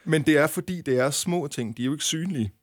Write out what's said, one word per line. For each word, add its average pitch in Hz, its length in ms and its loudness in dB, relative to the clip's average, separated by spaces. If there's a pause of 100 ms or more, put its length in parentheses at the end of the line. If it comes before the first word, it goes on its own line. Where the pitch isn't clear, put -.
men 156 180 2
det 151 160 6
er 147 80 6
fordi, 175 340 -4
det 135 180 0
er 131 120 2
små 175 380 -2
ting. 113 280 -6
De 120 60 -6
er 123 40 0
jo 135 60 0
ikke 151 120 -6
synlige. 160 480 -2 (100)